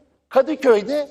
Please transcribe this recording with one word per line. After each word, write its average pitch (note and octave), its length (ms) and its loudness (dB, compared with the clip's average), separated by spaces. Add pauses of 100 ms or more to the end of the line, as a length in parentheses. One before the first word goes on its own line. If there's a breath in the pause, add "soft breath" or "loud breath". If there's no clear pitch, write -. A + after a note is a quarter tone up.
(300)
Kadıköy'de C4 800 0